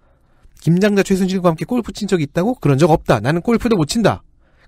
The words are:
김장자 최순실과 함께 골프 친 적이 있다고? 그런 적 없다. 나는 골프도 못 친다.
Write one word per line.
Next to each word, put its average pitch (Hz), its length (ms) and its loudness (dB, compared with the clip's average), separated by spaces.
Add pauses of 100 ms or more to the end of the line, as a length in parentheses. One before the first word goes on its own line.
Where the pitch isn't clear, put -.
(600)
김장자 190 420 2
최순실과 185 460 0
함께 160 160 -4
골프 240 260 -4
친 - 160 -8
적이 175 160 0
있다고? 185 320 -4
그런 139 240 0
적 139 100 4
없다. 151 300 0
나는 147 220 -2
골프도 233 340 0
못 156 100 0
친다. 156 380 -2 (440)